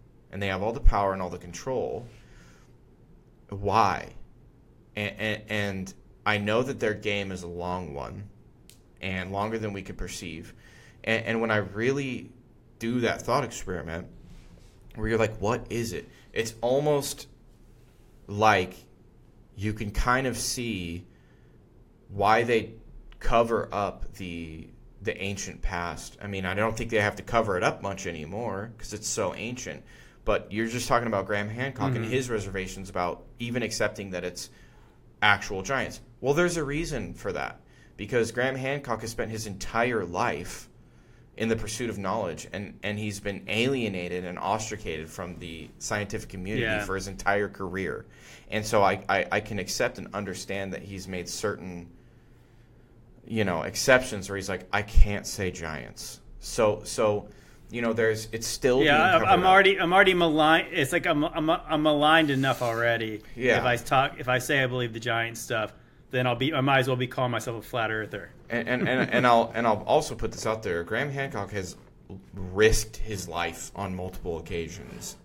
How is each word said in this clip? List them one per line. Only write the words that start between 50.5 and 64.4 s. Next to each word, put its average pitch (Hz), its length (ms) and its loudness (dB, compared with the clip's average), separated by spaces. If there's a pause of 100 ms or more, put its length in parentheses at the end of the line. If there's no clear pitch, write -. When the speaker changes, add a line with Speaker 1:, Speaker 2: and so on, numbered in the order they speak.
Speaker 1:
that - 100 -8
he's 92 240 -12
made 90 200 -6
certain, 90 640 -6 (1400)
you 110 200 0
know, 87 180 0
exceptions 110 680 2
where 98 60 -6
he's 95 140 -6
like, 92 220 -6
"I 104 120 0
can't - 420 10
say 95 240 -4
giants." 78 720 -10 (180)
So, 107 440 2
so, 104 460 0 (420)
you 120 100 -4
know, 117 120 2
there's, 113 380 2
it's 113 140 -6
still 131 380 4
Speaker 2:
Yeah, 147 140 6
Speaker 1:
being 156 40 6
Speaker 2:
I'm, 185 120 6
Speaker 1:
covered 165 200 6
Speaker 2:
I'm 180 100 8
Speaker 1:
up. 190 60 8
Speaker 2:
already, 190 300 8
I'm 175 140 2
already 190 200 10
maligned. 160 580 6
It's 151 200 0
like 175 160 0
I'm, 151 160 4
I'm, 160 260 0
I'm 160 320 0
maligned 151 480 6
enough 135 320 2
already. 113 600 0 (140)
Speaker 1:
Yeah. 117 220 4
Speaker 2:
If 85 80 0
I 120 120 4
talk, 123 420 -2
if 127 100 -4
I 127 80 4
say 139 240 0